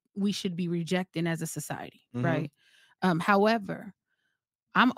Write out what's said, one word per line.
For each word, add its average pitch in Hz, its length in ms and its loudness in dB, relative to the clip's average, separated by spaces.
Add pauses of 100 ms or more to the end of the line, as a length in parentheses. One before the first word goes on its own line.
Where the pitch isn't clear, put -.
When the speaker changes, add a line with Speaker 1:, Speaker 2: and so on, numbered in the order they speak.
(140)
Speaker 1:
we 202 160 0
should 185 240 -4
be 170 140 -2
rejecting 170 580 -2
as 165 160 -2
a 165 40 -4
society, - 560 -10 (120)
Speaker 2:
Mm-hmm. 127 120 -2
Speaker 1:
right? 147 260 0 (500)
Um, 175 180 2
however, 202 720 2 (800)
I'm 233 240 6